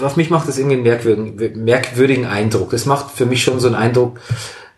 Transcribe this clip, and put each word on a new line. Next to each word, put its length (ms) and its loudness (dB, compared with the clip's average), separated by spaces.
auf 140 -2
mich 120 2
macht 200 0
das 100 -4
irgendwie 160 2
einen 80 0
merkwürdigen, 800 0
merkwürdigen 640 2
Eindruck. 440 0
Das 140 -2
macht 280 0
für 120 -2
mich 180 0
schon 160 2
so 100 2
einen 80 0
Eindruck, 440 0